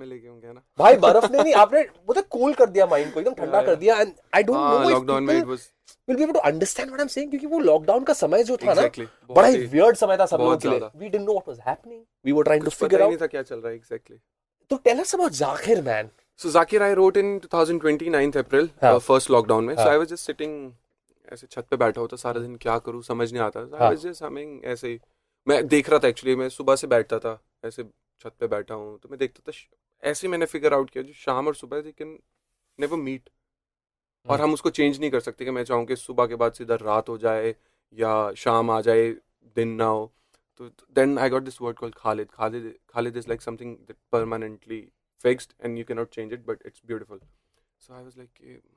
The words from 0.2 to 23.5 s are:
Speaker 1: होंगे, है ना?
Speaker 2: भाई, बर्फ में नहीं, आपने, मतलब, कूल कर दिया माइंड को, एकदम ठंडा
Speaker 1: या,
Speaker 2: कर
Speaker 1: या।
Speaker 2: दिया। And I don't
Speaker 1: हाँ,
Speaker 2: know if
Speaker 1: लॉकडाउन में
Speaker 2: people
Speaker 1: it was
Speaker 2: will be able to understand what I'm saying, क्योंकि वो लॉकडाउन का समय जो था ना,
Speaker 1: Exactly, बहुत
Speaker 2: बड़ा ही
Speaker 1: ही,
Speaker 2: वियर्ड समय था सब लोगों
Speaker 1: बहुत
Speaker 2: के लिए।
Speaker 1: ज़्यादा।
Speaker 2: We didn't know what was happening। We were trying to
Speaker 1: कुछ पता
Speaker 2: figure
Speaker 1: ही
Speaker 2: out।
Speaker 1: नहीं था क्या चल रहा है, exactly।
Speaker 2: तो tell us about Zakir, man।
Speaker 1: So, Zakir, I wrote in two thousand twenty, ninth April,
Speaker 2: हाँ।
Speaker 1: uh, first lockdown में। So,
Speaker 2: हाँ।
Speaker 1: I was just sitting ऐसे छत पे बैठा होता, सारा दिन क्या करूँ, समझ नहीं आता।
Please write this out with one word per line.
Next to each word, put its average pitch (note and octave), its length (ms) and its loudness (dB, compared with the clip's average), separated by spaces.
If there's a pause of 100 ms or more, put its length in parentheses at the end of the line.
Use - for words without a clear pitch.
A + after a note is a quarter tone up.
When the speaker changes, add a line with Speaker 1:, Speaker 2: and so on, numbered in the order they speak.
Speaker 1:
होंगे, A#2 180 -20
है A#2+ 80 -20
ना? B2 80 -20 (160)
Speaker 2:
भाई, A3 180 10
बर्फ G3 340 4
में C#4+ 140 2
नहीं, D#4 100 4
आपने, A3 260 6
मतलब, B3+ 440 -4
कूल C4 300 -2
कर A#3+ 120 6
दिया F#3+ 200 2
माइंड D3 280 0
को, D#3 60 -4
एकदम A3 140 -2
ठंडा E3 240 -2
Speaker 1:
या, G#3+ 60 2
Speaker 2:
कर A#3+ 40 0
Speaker 1:
या। E3+ 60 4
Speaker 2:
दिया। G3+ 220 2
And G#3 140 0
I - 280 -2
don't G#3+ 160 2
Speaker 1:
हाँ, C#4+ 180 2
Speaker 2:
know - 140 4
if - 40 4
Speaker 1:
लॉकडाउन C3+ 320 0
में - 120 0
Speaker 2:
people C3 220 -2
Speaker 1:
it - 40 -14
was - 100 -20 (400)
Speaker 2:
will C4 100 0
be D#4 80 0
able D#4 140 0
to C#3+ 100 2
understand E3 360 -4
what C4 120 -10
I'm C#4+ 120 -4
saying, C#4+ 180 -8
क्योंकि C#4 160 -8
वो D#4+ 120 -4
लॉकडाउन F#3+ 460 2
का - 80 0
समय F3+ 320 0
जो A#3+ 120 -4
था - 100 -6
ना, G3 60 2
Speaker 1:
Exactly, - 280 0
बहुत B2 360 -4
Speaker 2:
बड़ा G#3 120 8
ही B3+ 80 4
Speaker 1:
ही, B2 100 -2
Speaker 2:
वियर्ड E3+ 300 4
समय F#3+ 220 0
था F#3+ 80 4
सब E3+ 100 -4
लोगों B2 140 2
Speaker 1:
बहुत D#3+ 120 0
Speaker 2:
के B2+ 60 -2
लिए। - 100 0
Speaker 1:
ज़्यादा। G#2+ 200 -10
Speaker 2:
We G3+ 80 -14
didn't G3+ 200 -6
know G3+ 120 0
what F#3 100 -8
was A#2+ 120 -14
happening। A3+ 380 -8
We - 320 -10
were D3 120 4
trying D3+ 160 4
to D#3 60 -2
Speaker 1:
कुछ D#3 100 -4
पता D#3 120 -2
Speaker 2:
figure E3 60 2
Speaker 1:
ही F#3+ 60 6
Speaker 2:
out। G3+ 100 6
Speaker 1:
नहीं E3+ 100 -2
था D#3+ 80 -4
क्या C#3+ 160 -8
चल B2 160 -12
रहा A2+ 140 -8
है, A#2 80 -14
exactly। A2+ 400 -16 (500)
Speaker 2:
तो C4+ 60 -2
tell B3 300 2
us - 80 -6
about F4 180 0 (100)
Zakir, D3+ 440 0
man। A2 180 -4 (360)
Speaker 1:
So, F3+ 60 -8 (100)
Zakir, G#3 260 2
I G3+ 140 2
wrote F#3+ 200 4
in G3 240 -2
two - 140 -12
thousand E3 320 2
twenty, D#3 260 0
ninth C#3+ 320 0
April, D3+ 240 2 (160)
Speaker 2:
हाँ। A#2 100 8
Speaker 1:
uh, A#2+ 100 0
first C3 260 2
lockdown A2+ 320 4
में। A#2 120 -6
So, A#2 60 -2
Speaker 2:
हाँ। D3 180 4
Speaker 1:
I - 20 4
was E3+ 120 -4
just - 180 -12
sitting D3 400 -10 (600)
ऐसे - 140 -20
छत - 240 -14
पे C3+ 60 0
बैठा A#2 240 0
होता, A#2 160 -8
सारा A#2+ 240 -6
दिन A#2+ 160 -12
क्या A2+ 220 -4
करूँ, A#2 240 -10
समझ A#2 300 -4
नहीं A#2+ 100 -4
आता। A2+ 280 -8